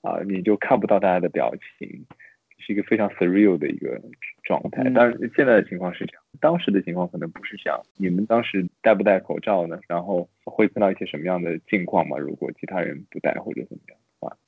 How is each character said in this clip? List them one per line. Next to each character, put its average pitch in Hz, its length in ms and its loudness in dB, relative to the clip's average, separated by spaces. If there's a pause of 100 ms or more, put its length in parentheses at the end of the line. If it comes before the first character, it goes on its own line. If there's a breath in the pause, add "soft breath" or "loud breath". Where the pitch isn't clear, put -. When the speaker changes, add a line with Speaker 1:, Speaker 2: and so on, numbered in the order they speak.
Speaker 1:
啊， 85 240 -4
你 95 160 -2
就 104 140 4
看 - 220 2
不 101 80 -2
到 101 140 4
大 95 120 4
家 90 80 4
的 87 80 -2
表 67 240 -2 (260)
情， - 260 -16 (540 soft breath)
是 - 140 -10
一 98 40 -2
个 101 60 -2
非 113 140 0
常 107 140 0
surreal 92 480 4
的 73 100 -2
一 - 100 -4
个 65 220 -8 (420)
状 - 180 -2 (100)
态。 - 140 -4
Speaker 2:
嗯。 127 100 0
Speaker 1:
当 120 140 6
然， - 100 -2 (160)
现 147 120 4
在 113 140 8
的 - 80 -2
情 92 100 -8
况 90 160 -4
是 - 120 -10
这 - 80 -12
样， - 80 -20 (180)
当 170 180 4
时 170 120 -2
的 98 120 2
情 85 120 -6
况 90 140 -2
可 - 100 -10
能 82 120 -6
不 - 140 -20
是 - 120 -12
这 - 140 -8
样。 65 100 -4 (160)
你 95 120 -2
们 90 180 0
当 117 160 2
时 95 240 -2 (160)
戴 110 120 6
不 95 80 0
戴 98 180 4
口 80 200 -6
罩 92 260 0
呢？ 85 120 -8 (100)
然 87 160 -4
后 90 240 -2 (160)
会 107 240 0
碰 - 120 -4
到 98 100 4
一 92 40 -2
些 92 120 -8
什 - 120 -12
么 80 80 -6
样 90 160 -2
的 85 160 -4 (100)
境 95 160 0
况 85 240 0
吗？ 69 100 -6
如 73 160 -6
果 65 160 -8 (100)
其 - 60 -12
他 92 140 -6
人 71 300 -6
不 - 100 -12
戴 - 140 -2
或 - 200 -8
者 - 140 -8
怎 - 80 -16
么 - 120 -20
样 - 100 -20
的 - 60 -20 (240)
话？ - 80 -14 (120)